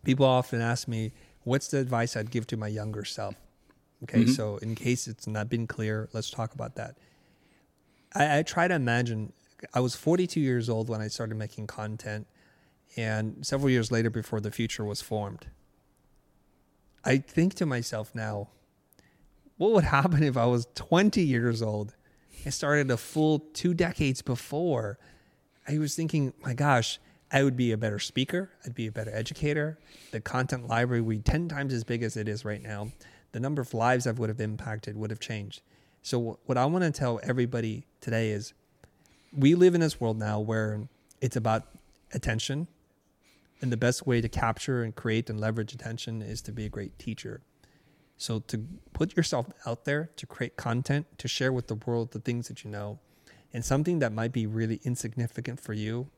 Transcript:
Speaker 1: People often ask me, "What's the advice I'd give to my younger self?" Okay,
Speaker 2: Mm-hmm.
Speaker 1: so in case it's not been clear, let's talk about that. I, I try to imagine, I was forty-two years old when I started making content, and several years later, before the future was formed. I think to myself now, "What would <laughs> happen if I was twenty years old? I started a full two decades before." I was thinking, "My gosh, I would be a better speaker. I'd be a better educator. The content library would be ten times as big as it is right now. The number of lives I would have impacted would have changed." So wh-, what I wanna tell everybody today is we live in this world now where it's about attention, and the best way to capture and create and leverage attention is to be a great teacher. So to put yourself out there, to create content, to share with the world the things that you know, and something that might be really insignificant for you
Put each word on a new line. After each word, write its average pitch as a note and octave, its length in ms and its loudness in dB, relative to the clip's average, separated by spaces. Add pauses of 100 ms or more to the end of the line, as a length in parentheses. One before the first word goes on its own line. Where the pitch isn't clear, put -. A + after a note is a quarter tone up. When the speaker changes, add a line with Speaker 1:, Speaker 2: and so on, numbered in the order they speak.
Speaker 1:
People C3+ 220 4
often B2+ 360 2
ask A#2 260 -2
me, A2+ 240 -4 (320)
"What's C3 240 0
the C#3+ 120 0
advice B2 360 0
I'd A2 160 -4
give A#2 160 -2
to A#2 100 -4
my G#2+ 120 -4
younger G#2+ 360 -6
self?" G2+ 300 -8 (680)
Okay, A#2 200 4
Speaker 2:
Mm-hmm. B2+ 80 6
Speaker 1:
so G#2+ 260 -2
in A2+ 180 -6
case B2 320 0
it's - 200 -10
not G#2+ 220 -4
been A#2 180 -2
clear, G#2+ 460 -4
let's A2 180 -6
talk A2+ 220 -6
about A#2+ 220 -8
that. - 200 -10 (1200)
I, D3 240 4
I D#3+ 40 2
try E3+ 240 2
to F#3 60 2
imagine, A#2+ 600 0 (400)
I B2 80 2
was B2+ 140 0
forty-two F3 440 2
years B2 300 2
old A2+ 200 0
when A2 120 -2
I G#2+ 80 -4
started A2 280 -6
making G#2+ 300 -8
content, G#2+ 580 -8 (720)
and A2 480 -2
several C#3 240 2
years A#2+ 220 4
later, A2+ 180 2
before A2 320 -4
the G#2 100 -4
future A2+ 340 -4
was G#2 160 -6
formed. - 460 -6 (1600)
I C3+ 120 6
think E3 380 2
to F3+ 100 0
myself A#2 480 -4
now, G#2+ 360 -6 (1080)
"What G#3 140 4
would F#3+ 120 8
<laughs> E3 160 4
happen D#3 240 6
if C3 140 4
I A#2 80 6
was A#2+ 300 4
twenty G3 480 4
years A#2+ 380 4
old? G#2+ 340 -4 (500)
I C#3 40 -4
started C#3+ 420 2
a A#2 60 4
full D#3 420 4 (140)
two F3 200 2
decades E3 480 2
before." C3 800 -2 (680)
I D3+ 100 0
was D3+ 180 0
thinking, D#3 380 0 (100)
"My C3 100 -2
gosh, C3 460 2 (320)
I C#3 120 6
would C3 120 4
be B2 160 2
a A2 60 0
better G#2+ 220 -2
speaker. F3 520 -2 (140)
I'd A#2 100 -10
be A2+ 120 -4
a G#2+ 40 -6
better A2 220 -8
educator. D3 680 -2 (320)
The A2+ 100 -6
content B2+ 460 -4
library A#2 340 2
would A2 220 0
be - 80 4
ten E3 160 0
times C#3 260 -4
as A2+ 100 -2
big A#2+ 200 -2
as A2+ 140 -4
it G#2+ 100 -4
is G#2+ 160 -6
right G#2+ 180 -6
now. G#2+ 300 -10 (400)
The B2 80 -8
number C#3 220 -2
of - 120 -6
lives A#2+ 340 4
I A#2 40 2
would A2 180 -2
have A2 120 -4
impacted G#2+ 560 -6
would G#2+ 120 -6
have G#2+ 100 -8
changed." G#2+ 420 -8 (400)
So - 180 -2 (240)
wh-, - 60 -10
what B2 80 2
I B2 80 4
wanna E3+ 260 2
tell A#2+ 320 0
everybody A#2+ 600 -2 (160)
today A2+ 300 0
is G#2 220 -6 (840)
we C#3 200 8
live F3+ 200 8
in E3+ 60 6
this D#3 200 0
world A2+ 160 0
now G#2+ 220 0
where G#2+ 480 -2 (340)
it's B2+ 140 0
about A2+ 280 2 (500)
attention, C3+ 540 -2 (960)
and B2+ 100 0
the A#2+ 60 0
best A#2+ 300 0
way A#2+ 140 4
to A#2 80 -2
capture A#2+ 520 0
and A2+ 140 -4
create A2+ 340 0
and G#2+ 100 -4
leverage A2 340 -2
attention A2+ 500 -8
is G#2+ 200 -8
to G#2+ 100 -10
be A2 120 -6
a G#2 40 -6
great - 280 -10
teacher. A2 440 -10 (760)
So A2+ 300 -4
to A2 180 -4 (280)
put - 220 -2
yourself D#3 320 0 (200)
out A#2 180 -6
there, D3+ 300 -2
to - 100 -14
create - 300 -8
content, C3 500 -2 (140)
to - 80 -8
share C3 260 0
with B2 140 -2
the A2 80 -4
world A#2 360 -2
the A2+ 80 -8
things A#2+ 280 -4
that - 160 -16
you G#2 80 -12
know, G#2 280 -8 (540)
and A#2 100 -4
something D#3 360 2
that A#2 140 2
might A2+ 180 0
be A2+ 160 0
really A2 360 0
insignificant A#2+ 760 -4
for - 140 -8
you A2 340 -4 (100)